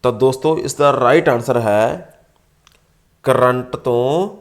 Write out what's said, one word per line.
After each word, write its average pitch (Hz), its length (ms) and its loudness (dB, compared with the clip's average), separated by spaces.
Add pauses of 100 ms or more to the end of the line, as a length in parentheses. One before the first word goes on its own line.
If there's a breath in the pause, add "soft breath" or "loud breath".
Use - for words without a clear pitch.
ਤਾਂ 240 100 2
ਦੋਸਤੋ 131 460 0
ਇਸ 139 160 -6
ਦਾ 143 180 2
ਰਾਈਟ 131 360 2
ਆਨਸਰ 120 300 0
ਹੈ 113 560 -2 (1080)
ਕਰੰਟ 123 520 0
ਤੋਂ 135 640 -2